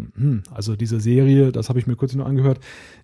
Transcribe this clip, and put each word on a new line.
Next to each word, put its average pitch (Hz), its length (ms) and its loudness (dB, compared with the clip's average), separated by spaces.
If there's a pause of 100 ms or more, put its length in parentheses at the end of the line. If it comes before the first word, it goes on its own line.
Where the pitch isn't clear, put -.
(140)
"Hm, 117 360 -2
also 107 240 -6
diese 113 240 -4
Serie, 131 540 4
das 113 160 -6
habe 127 100 -2
ich 120 80 -2
mir 123 100 -2
kürzlich 131 220 -4
noch 135 80 -6
angehört, 135 320 0 (460)